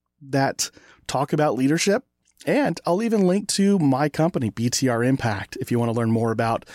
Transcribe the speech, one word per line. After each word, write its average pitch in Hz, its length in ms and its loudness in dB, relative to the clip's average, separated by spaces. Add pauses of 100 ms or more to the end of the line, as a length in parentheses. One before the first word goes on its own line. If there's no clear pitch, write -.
(220)
that 135 500 -2 (340)
talk 139 280 -4
about 151 220 0
leadership, 160 500 0 (400)
and 196 400 0
I'll 180 180 0
even 214 240 2
link 196 220 0
to 196 280 2
my 143 300 2
company, 151 420 -2
B 117 200 -4
T - 180 0
R 117 160 0
Impact, 120 560 -2
if - 100 -8
you 120 80 0
want 117 120 0
to 113 80 -4
learn 117 120 0
more 113 220 2
about 113 440 -2